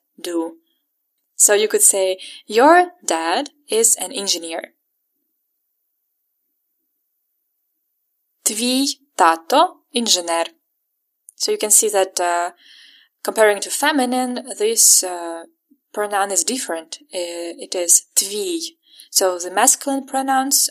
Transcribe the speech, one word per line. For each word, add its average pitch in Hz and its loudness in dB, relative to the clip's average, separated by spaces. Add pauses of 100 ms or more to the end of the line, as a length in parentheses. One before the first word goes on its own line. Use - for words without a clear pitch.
(300)
do? 170 -4 (1080)
So 208 4 (100)
you 214 0
could 208 2
say, 190 0 (520)
"Your 311 8 (380)
dad 170 -2 (360)
is 226 4 (160)
an 180 -14
engineer." 175 -6 (3750)
Твій 247 0 (300)
тато 185 2
інженер. 170 -2 (880)
So - -4
you 208 -4
can 214 0
see 214 4
that, 190 0
uh, 175 -2 (720)
comparing 208 4
to - -10
feminine, 254 -2 (260)
this, 220 4
uh, 170 -10 (500)
pronoun 202 -2
is 190 0
different. 175 -6 (220)
Uh, 170 -8 (140)
it 185 -8
is 175 0 (200)
твій. 190 -4 (340)
So 185 0
the 180 -10
masculine 262 0
pronouns 269 0